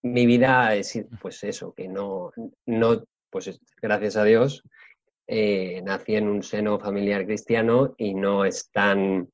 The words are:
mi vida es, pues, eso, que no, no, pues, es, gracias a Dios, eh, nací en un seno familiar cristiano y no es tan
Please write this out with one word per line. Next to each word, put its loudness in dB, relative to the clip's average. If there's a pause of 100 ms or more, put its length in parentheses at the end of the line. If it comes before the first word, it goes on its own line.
mi 2
vida 4
es, -4 (240)
pues, -14
eso, -8
que -12
no, -8 (340)
no, 2 (260)
pues, -8
es, -12 (220)
gracias -2
a 2
Dios, 4 (640)
eh, -2
nací -4
en 0
un -2
seno -2
familiar -2
cristiano 2
y -4
no 2
es -4
tan 0